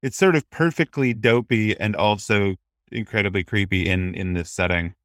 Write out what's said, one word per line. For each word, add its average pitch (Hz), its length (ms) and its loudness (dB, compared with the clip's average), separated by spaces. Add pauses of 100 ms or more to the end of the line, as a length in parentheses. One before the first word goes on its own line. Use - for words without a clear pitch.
it's 135 140 -6
sort 190 180 4
of 151 160 -2
perfectly 151 640 0
dopey 117 640 2
and 107 160 -2
also 101 640 0 (340)
incredibly 101 540 -2
creepy 95 440 -2
in, 92 280 -2
in 92 160 -4
this 85 180 -4
setting. 90 440 -2 (100)